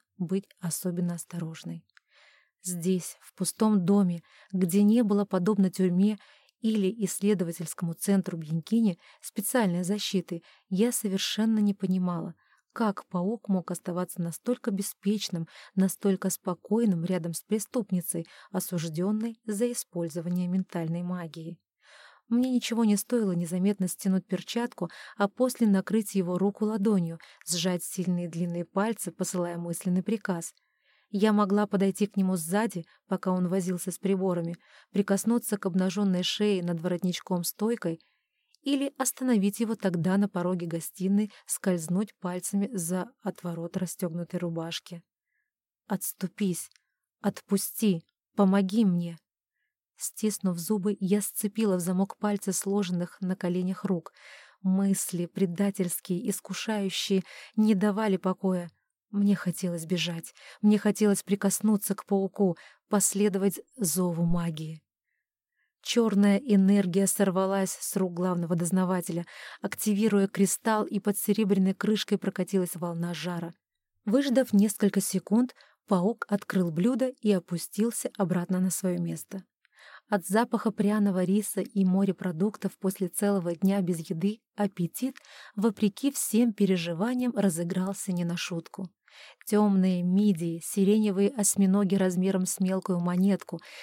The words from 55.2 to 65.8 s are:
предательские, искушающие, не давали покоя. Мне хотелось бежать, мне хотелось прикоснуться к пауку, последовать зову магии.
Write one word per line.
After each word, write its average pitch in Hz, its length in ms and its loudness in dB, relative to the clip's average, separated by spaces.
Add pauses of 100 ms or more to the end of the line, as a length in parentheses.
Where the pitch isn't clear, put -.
предательские, 185 1040 -2
искушающие, 196 960 -2 (320)
не 214 180 4
давали 202 420 2
покоя. 180 540 -2 (400)
Мне 202 240 2
хотелось 170 520 -4
бежать, 165 480 -4 (260)
мне 208 180 6
хотелось 202 440 2
прикоснуться 202 720 0
к - 100 -14
пауку, 190 520 0 (320)
последовать 196 720 2 (160)
зову 175 480 0
магии. 160 580 -2 (1000)